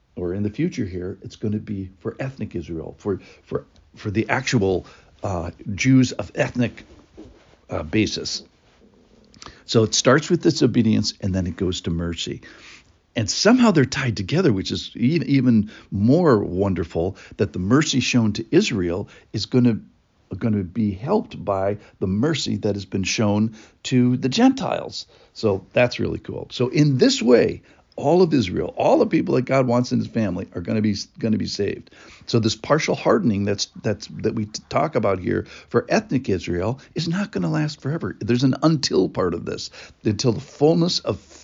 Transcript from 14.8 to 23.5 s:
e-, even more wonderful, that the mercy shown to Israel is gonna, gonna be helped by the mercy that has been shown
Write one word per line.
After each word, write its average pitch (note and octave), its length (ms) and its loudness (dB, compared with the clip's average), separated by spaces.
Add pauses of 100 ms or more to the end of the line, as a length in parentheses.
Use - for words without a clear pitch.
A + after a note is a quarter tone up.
e-, D3 300 2
even B2 440 4 (200)
more B2 480 4
wonderful, F2 800 -2 (200)
that G#2 160 -2
the - 60 -6
mercy B2+ 420 2
shown A2+ 340 2
to - 160 -8
Israel G2+ 580 0 (240)
is G#2+ 140 -6
gonna, B2 320 4 (580)
gonna G#2 260 -2
be G2+ 300 -2
helped C#3 520 -4
by G2 340 -2 (200)
the G#2 80 -4
mercy A2 520 0
that G2+ 180 -2
has G2 80 -10
been G2+ 180 -4
shown G#2+ 540 0 (280)